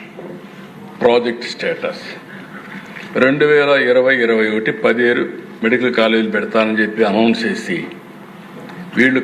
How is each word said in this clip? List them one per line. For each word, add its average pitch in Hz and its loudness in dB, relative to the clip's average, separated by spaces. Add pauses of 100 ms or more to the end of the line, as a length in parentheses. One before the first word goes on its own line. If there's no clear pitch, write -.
(1000)
ప్రాజెక్ట్ 120 2
స్టేటస్. - -6 (1160)
రెండు 143 4
వేల 147 6
ఇరవై 127 4
ఇరవై 113 2
ఒకటి 110 -2
పదిహేడు 120 2 (340)
మెడికల్ 120 2
కాలేజీలు 113 2
పెడతానని 110 0
చెప్పి 107 0
అనౌన్స్ 113 2
చేసి, 90 -4 (1120)
వీళ్ళు 131 4